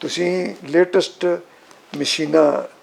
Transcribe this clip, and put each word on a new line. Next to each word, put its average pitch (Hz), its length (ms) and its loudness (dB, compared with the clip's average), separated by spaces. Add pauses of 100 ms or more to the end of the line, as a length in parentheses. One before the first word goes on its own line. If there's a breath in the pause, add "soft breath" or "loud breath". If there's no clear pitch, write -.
ਤੁਸੀਂ 180 540 -4 (100)
ਲੇਟੈਸਟ 175 640 0 (720 soft breath)
ਮਸ਼ੀਨਾਂ, 151 640 2 (200)